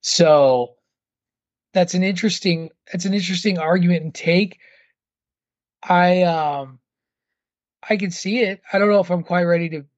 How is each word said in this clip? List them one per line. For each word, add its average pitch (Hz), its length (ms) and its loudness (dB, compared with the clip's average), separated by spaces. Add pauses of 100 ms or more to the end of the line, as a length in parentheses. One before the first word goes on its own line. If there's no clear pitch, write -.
So 139 720 4 (960)
that's 180 220 0
an 180 80 2
interesting, 180 680 -2 (220)
that's 175 140 -8
an 196 100 -2
interesting 185 420 -4
argument 175 460 0
and 156 100 -10
take. 175 460 -2 (1200)
I, 180 400 2
um, 147 560 -2 (1080)
I 214 100 0
can 190 140 -6
see 208 300 -6
it. 196 200 -4 (100)
I 196 60 -2
don't 208 140 2
know 202 80 4
if 175 100 -2
I'm 175 140 -2
quite 175 200 -2
ready 170 260 0
to 156 160 -10 (120)